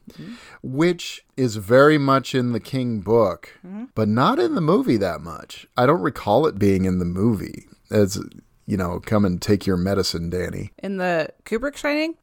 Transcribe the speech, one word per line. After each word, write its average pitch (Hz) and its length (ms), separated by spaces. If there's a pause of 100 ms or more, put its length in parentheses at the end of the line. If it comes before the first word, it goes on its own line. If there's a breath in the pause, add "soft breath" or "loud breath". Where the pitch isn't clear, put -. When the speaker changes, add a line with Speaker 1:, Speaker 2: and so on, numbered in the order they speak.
(140 loud breath)
Speaker 1:
Mm-hmm. 170 200 (300 loud breath)
Speaker 2:
Which 165 640 (100)
is 117 220
very 131 400
much 135 360
in 123 200
the 110 80
King 120 400
book, 107 480 (160)
Speaker 1:
Mm-hmm. 208 280
Speaker 2:
but 110 140
not 147 320
in 330 160
the 190 60
movie 156 360
that 87 220
much. - 560
I 123 100
don't 170 160
recall 143 460
it 98 100
being 98 280
in 92 140
the 90 60
movie 95 600 (240)
as, 98 260 (480)
you 104 120
know, 87 240
"Come 104 240
and 90 160
take 101 260
your 95 100
medicine, 90 520
Danny." 90 420 (100)
Speaker 1:
In 196 140
the 175 340 (140)
Kubrick 254 320
Shining? 311 480